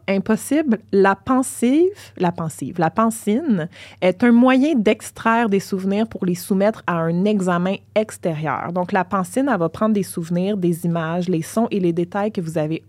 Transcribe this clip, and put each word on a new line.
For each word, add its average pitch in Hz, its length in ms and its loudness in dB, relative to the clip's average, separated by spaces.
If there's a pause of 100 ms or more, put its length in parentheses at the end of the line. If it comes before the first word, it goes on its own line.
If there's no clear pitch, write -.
impossible. 220 720 0 (140)
La 196 240 6
pensive, 269 1040 0
la 175 140 2
pensive, 165 460 -8
la 165 120 2
pansine 220 800 0 (320)
est 180 200 2
un 240 100 6
moyen 262 420 6
d'extraire 226 720 0
des 196 120 2
souvenirs 196 460 -2
pour - 200 -6
les 180 80 0
soumettre 196 520 0
à 175 100 -2
un 170 280 0
examen 185 520 0 (180)
extérieur. » 156 800 -4
Donc, 180 180 -4
la 185 120 0
pansine, 202 460 -2
elle 214 80 0
va 165 120 0
prendre 220 240 0
des 202 80 0
souvenirs, 175 560 -4
des 175 260 -2
images, 170 460 -2
les 170 100 0
sons 226 300 -2
et 208 100 -2
les 175 140 0
détails 202 360 -2
que 208 120 -6
vous 165 160 -6
avez 156 300 -4